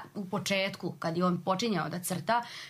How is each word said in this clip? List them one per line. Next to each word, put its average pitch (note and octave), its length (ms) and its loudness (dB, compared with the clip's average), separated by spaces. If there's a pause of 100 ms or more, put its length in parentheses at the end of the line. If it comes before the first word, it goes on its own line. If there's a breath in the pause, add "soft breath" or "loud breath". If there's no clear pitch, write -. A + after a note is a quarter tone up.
(160)
u G3+ 100 -6
početku, F#3+ 720 0
kad E3 180 0
je F3+ 80 4
on F3 180 4
počinjao F#3 460 2
da F3+ 100 -4
crta, A#3 440 2 (260 loud breath)